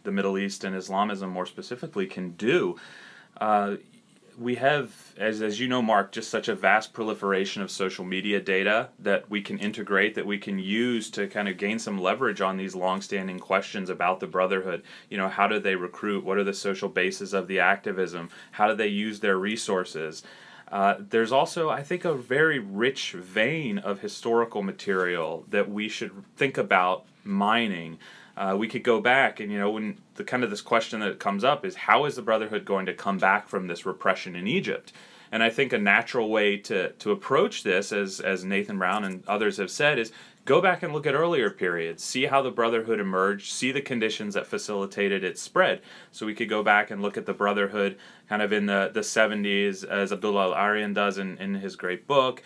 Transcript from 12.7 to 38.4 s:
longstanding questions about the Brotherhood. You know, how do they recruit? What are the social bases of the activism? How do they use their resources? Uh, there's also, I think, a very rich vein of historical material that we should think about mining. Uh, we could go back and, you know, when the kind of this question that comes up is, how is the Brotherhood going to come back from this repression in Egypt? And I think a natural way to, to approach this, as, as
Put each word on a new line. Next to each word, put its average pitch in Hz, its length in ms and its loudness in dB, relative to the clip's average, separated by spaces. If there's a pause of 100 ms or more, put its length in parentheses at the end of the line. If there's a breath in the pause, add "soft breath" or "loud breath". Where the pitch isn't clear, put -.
longstanding 95 640 -2
questions 95 500 -2
about 90 320 0
the 95 60 -4
Brotherhood. 92 560 0 (260 loud breath)
You 107 80 -8
know, 95 120 0
how 98 200 4
do 107 100 0
they 98 180 2
recruit? 98 480 -4
What 95 120 0
are 101 80 2
the 98 80 0
social 95 380 -4
bases 95 420 -2
of 92 160 -2
the 95 100 0
activism? 90 680 0 (240 loud breath)
How 107 160 4
do 110 60 2
they 107 140 0
use 104 320 -4
their 98 180 2
resources? 92 840 -4 (500 loud breath)
Uh, 98 260 4
there's 113 320 0
also, 156 380 2
I 143 160 -2
think, 175 200 -4
a 165 100 0
very 135 440 2
rich 110 540 -2
vein 107 640 0
of 101 220 -4
historical 113 640 0
material 90 880 -2
that 101 200 2
we 107 180 -4
should 98 360 -8 (120)
think 139 220 0
about 92 460 4 (180)
mining. 98 760 0 (380 loud breath)
Uh, 98 220 0
we 113 80 -2
could 113 160 -6
go 113 180 4
back 123 380 4
and, 104 140 -6
you 104 60 -2
know, 101 120 2
when 107 280 -6 (180)
the 101 80 -8
kind 123 180 -2
of 107 80 0
this 101 120 -6
question 113 380 0
that 101 200 -4
comes 101 240 0
up 135 200 2
is, 90 120 -8
how 123 300 4
is 135 100 -4
the 120 60 -8
Brotherhood 107 420 0
going 95 220 0
to 90 80 -4
come 98 240 -2
back 95 280 4
from 92 220 -6
this 85 180 -8
repression 92 480 -2
in 92 140 -4
Egypt? 147 440 -4 (380 loud breath)
And 110 120 0
I 117 80 4
think 127 220 0
a 113 60 2
natural 107 520 2
way 104 280 4
to, 92 320 -2
to - 220 -4
approach 143 500 0
this, 101 300 2
as, 101 260 -2
as 92 260 -2